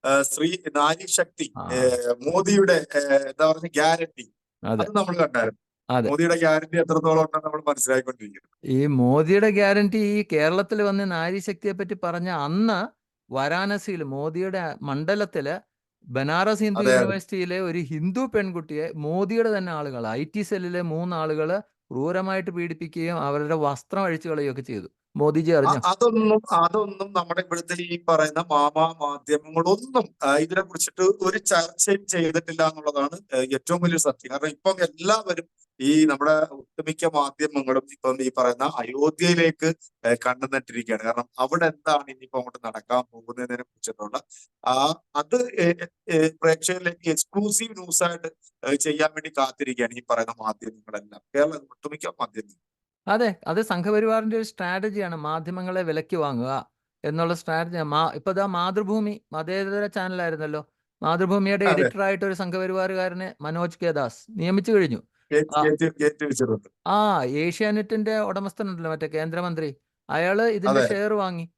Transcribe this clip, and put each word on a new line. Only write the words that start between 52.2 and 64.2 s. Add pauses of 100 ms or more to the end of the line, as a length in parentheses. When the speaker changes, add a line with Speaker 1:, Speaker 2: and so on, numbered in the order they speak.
Speaker 2:
അതെ, (120)
അത്
സംഘപരിവാറിന്റെ
ഒരു
സ്ട്രാറ്റജിയാണ്,
മാധ്യമങ്ങളെ
വിലയ്ക്ക്
വാങ്ങുക (340)
എന്നുള്ള
സ്ട്രാറ്റജി.
മാ-,
ഇപ്പൊ
ദാ
മാതൃഭൂമി (100)
മതേതര
ചാനലായിരുന്നല്ലോ, (360)
മാതൃഭൂമിയുടെ
Speaker 1:
അതെ.
Speaker 2:
എഡിറ്ററായിട്ട്
ഒരു
സംഘപരിവാറുകാരനെ
മനോജ്
കെ
ദാസ്